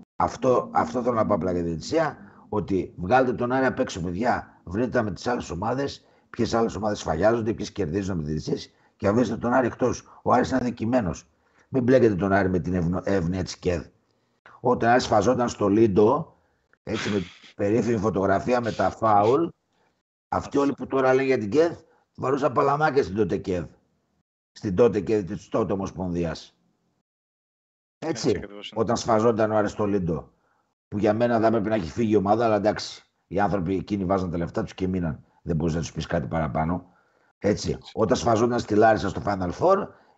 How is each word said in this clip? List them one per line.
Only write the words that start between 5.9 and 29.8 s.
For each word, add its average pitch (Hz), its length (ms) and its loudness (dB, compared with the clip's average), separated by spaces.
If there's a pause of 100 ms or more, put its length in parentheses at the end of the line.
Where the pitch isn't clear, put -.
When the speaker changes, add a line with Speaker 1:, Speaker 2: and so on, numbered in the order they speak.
Speaker 1:
ποιες 107 240 -2
άλλες 113 220 0
ομάδες 104 240 -4
σφαλιάζονται, 107 540 0
ποιες 101 180 -10
κερδίζουν 95 460 -4
με 80 60 -4
τις 73 80 -6
διαιτησίες - 420 -6 (240)
και 104 100 -2
αφήστε 110 300 2
τον 117 160 -2
Άρη 131 140 2
εκτός. - 400 -2 (140)
Ο 107 120 0
Άρης 240 160 2
είναι - 120 0
αδικημένος. 110 680 -2 (400)
Μην 131 140 -2
μπλέκετε 117 320 6
τον 95 160 0
Άρη 95 180 4
με 92 100 0
την 90 140 -4
ευνο-, 90 300 0
εύνοια 92 400 -2
της - 140 -10
κεδ. 87 280 -2 (760)
Όταν 123 300 2
Άρης 120 180 4
φαζόταν 113 420 2
στο - 180 -2
Λίντο, 107 720 4 (460)
έτσι, 107 260 -6
με 104 120 -2 (340)
περίφημη 107 420 0
φωτογραφία 98 640 0
με 113 100 -4
τα 92 180 0
φάουλ, 110 580 2 (800)
αυτοί - 300 -4
όλοι 139 160 2
που 127 140 -12
τώρα 131 260 2
λένε 135 140 2
για 131 100 2
την 107 120 -4
κεδ, 156 300 2 (360)
βαρούσαν 131 380 -2
παλαμάκια 143 500 2
στην 90 120 -8
τότε 101 220 0
κεδ. 90 280 -4 (840)
Στην 101 240 -6
τότε 107 240 4
κεδ 107 260 -2
της 92 240 -12
τότε 110 240 -2
Ομοσπονδίας. 85 840 -6 (1500)
Έτσι, - 240 -4
Speaker 2:
Έτσι 104 100 2
ακριβώς 101 340 -14
είναι. 113 100 -2
Speaker 1:
όταν 113 160 0
σφαζόταν 110 540 2
ο 110 40 0
Άρης 104 160 2
στο 107 140 -4